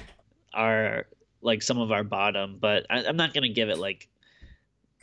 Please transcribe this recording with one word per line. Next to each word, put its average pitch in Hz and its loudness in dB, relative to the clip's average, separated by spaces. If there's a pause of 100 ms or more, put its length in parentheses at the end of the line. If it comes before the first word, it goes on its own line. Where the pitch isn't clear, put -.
(540)
our, 110 2 (360)
like, 113 2
some 123 0
of 113 0
our 104 2
bottom, 98 -2
but 104 2
I, 123 0
I'm 160 -2
not 165 2
gonna 131 0
give 110 0
it, 90 0
like, 95 -6 (960)